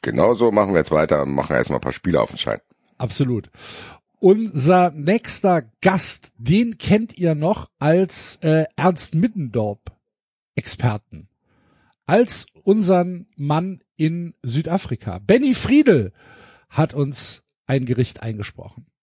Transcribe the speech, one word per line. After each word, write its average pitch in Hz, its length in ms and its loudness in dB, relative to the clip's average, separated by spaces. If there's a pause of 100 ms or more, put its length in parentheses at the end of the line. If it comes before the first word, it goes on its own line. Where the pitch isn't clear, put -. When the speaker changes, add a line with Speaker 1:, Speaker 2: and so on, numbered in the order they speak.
Speaker 1:
Genau 85 320 2
so 110 160 2
machen 101 220 2
wir 87 60 4
jetzt 76 120 0
weiter 78 320 2
und 69 120 -4
machen 69 200 -2
erstmal 64 240 0
ein - 40 -6
paar 64 100 -6
Spiele 80 280 0
auf 53 100 0
den - 80 -14
Schein. 53 200 -4 (400)
Speaker 2:
Absolut. 123 520 -4 (680)
Unser 180 720 4
nächster 170 720 0 (180)
Gast, - 580 -2
den 202 400 0
kennt 220 400 0
ihr 165 160 0
noch 160 440 -2
als, 170 640 0
äh, 156 220 2 (120)
Ernst - 380 0
Middendorp 131 760 -2 (640)
Experten. - 720 -4 (760)
Als 220 400 2 (180)
unseren 180 600 0 (100)
Mann 156 440 -4 (160)
in 170 460 -4
Südafrika. 127 800 -4
Benny 247 340 2
Friedel 220 580 2 (560)
hat - 260 -2
uns - 500 -4 (220)
ein 127 180 -2
Gericht 123 400 -2
eingesprochen. - 640 -12 (160)